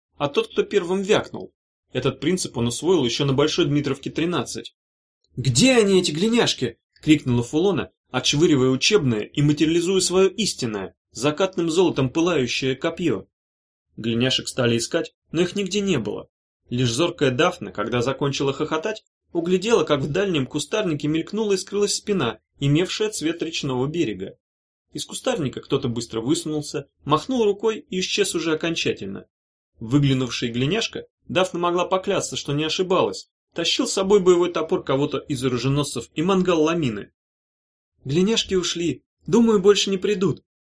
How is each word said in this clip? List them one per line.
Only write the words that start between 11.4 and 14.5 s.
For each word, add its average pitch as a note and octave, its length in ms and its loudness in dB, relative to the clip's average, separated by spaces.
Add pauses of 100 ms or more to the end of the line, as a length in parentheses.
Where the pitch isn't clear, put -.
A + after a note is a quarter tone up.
золотом D#3 400 2
пылающее C#3 640 0
копьё. E3 520 -4 (720)
Глиняшек A#2 500 0
стали A#2+ 300 0